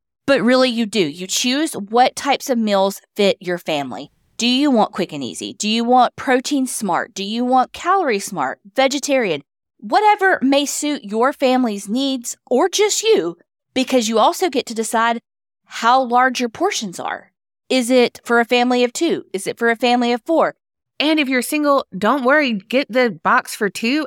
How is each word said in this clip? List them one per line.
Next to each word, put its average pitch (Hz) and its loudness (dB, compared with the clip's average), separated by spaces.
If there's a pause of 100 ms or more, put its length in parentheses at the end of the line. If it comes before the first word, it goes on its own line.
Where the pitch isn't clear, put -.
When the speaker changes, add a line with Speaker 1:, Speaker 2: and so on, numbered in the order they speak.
(260)
Speaker 1:
But 269 2
really, 254 4
you 233 -2
do. 208 -2
You 170 -2
choose 262 -2
what 226 0
types - -2
of 247 0
meals 202 0 (160)
fit 196 2
your 175 -4
family. 143 -6 (240)
Do 233 -2
you 269 2
want 220 2
quick 170 -6
and 139 -8
easy? 104 -10
Do - -6
you 233 0
want 247 2
protein 262 -2
smart? 170 -4
Do 196 -8
you 226 -4
want 254 2
calorie 339 0
smart, 147 -6 (160)
vegetarian? 262 0 (360)
Whatever 381 2
may 285 2
suit 294 -6
your 226 0
family's 254 0
needs 262 -4 (140)
or 285 2
just 392 0
you, 339 2 (360)
because 254 0
you 226 2
also 330 2
get 254 -4
to 233 -12
decide 226 -2 (440)
how 247 2
large 247 2
your 240 -2
portions 233 -4
are. - -8 (360)
Is 247 2
it 247 4
for 233 2
a 233 2
family 247 2
of 240 0
two? 247 -2
Is 190 -6
it - -6
for 233 2
a 233 0
family 240 2
of 240 -2
four? 254 2 (440)
Speaker 2:
And 311 2
if 269 0
you're 262 0
single, 285 0 (100)
don't 240 0
worry, 269 2
get 233 -2
the 233 0
box 226 0
for 208 -2
two 269 -2